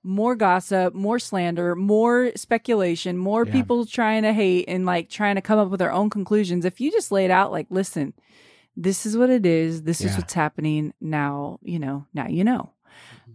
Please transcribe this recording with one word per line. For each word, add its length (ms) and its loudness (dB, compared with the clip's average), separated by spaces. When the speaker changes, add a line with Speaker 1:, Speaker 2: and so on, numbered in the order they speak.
Speaker 1:
more 320 0
gossip, 600 2
more 240 -2
slander, 580 -2
more 580 2
speculation, 840 -2
more 260 0
Speaker 2:
Yeah. 80 -6
Speaker 1:
people 340 0
trying 360 0
to 100 2
hate 360 2
and, 180 -2
like, 240 -2
trying 260 0
to 60 -2
come 160 2
up 100 4
with 120 -4
their 120 0
own 180 2
conclusions. 540 0
If 160 -2
you 100 0
just 220 -2
lay 140 2
it 40 2
out, 220 4
like, 180 -4
"Listen, 440 -4
this 300 -2
is 140 -2
what 120 6
it 140 4
is. 380 2
This 180 -2
is 120 0
Speaker 2:
Yeah. 60 -2
Speaker 1:
what's 140 -4
happening 680 -2
now." 640 -4
You 160 -6
know, 360 -6
now 120 -6
you 160 -2
know. 280 0